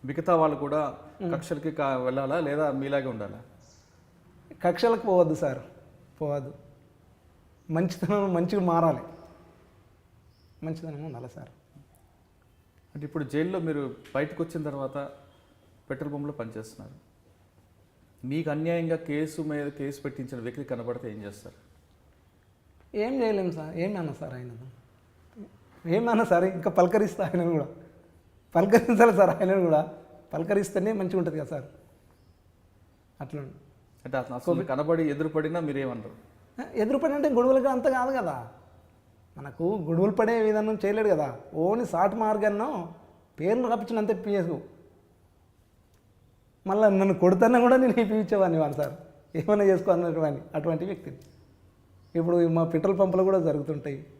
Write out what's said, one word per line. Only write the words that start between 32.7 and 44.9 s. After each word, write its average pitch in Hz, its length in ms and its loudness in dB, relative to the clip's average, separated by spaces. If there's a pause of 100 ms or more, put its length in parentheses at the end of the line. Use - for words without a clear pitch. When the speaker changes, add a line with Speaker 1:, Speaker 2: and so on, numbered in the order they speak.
Speaker 2:
అట్లా 143 220 -12 (600)
Speaker 1:
అంటే 131 140 -4
అతను 123 180 -6
అసలు 165 180 0
Speaker 2:
కోపం - 120 -2
Speaker 1:
కనబడి 151 440 0
ఎదురుపడినా 156 500 -2
మీరేమనరు? 131 500 -6 (640)
Speaker 2:
ఎదురుపడి 269 380 0
అంటే 294 160 0
గొడవలుగా 262 440 4
అంత 254 160 0
కాదు 262 280 0
కదా, 139 320 -6 (880)
మనకు 165 460 -4
గొడవలు 165 280 2
పడే 226 320 2
విధానం 214 420 0
చేయలేడు 214 240 2
కదా. 147 320 0 (140)
ఓన్లీ 196 320 0
సాట్ 185 280 2
మార్గాన్నో 214 800 -2 (460)
పేర్లు 233 280 0
రప్పించిన 233 300 -2
అంతే 214 160 0
పిఎస్కు. 180 460 -2 (2000)